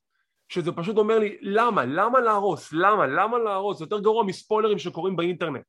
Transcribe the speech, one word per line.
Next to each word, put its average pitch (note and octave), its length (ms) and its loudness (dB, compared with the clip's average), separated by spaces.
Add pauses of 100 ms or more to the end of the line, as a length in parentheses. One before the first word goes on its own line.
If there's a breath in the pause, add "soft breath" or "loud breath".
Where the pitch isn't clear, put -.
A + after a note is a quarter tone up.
(500)
שזה E3+ 220 -4
פשוט F#3 260 -4
אומר A3 220 4
לי, G#3 220 -2
"למה? G#3 440 0
למה G3+ 340 2
להרוס? G3+ 540 0
למה? F3+ 340 4
למה G3+ 320 0
להרוס?" G3+ 380 -2
זה D#3+ 60 -10
יותר G#3 160 -4
גרוע A3 240 2
מספוילרים G#3+ 560 0
שקורים F3 360 -4
באינטרנט. D#3+ 540 -2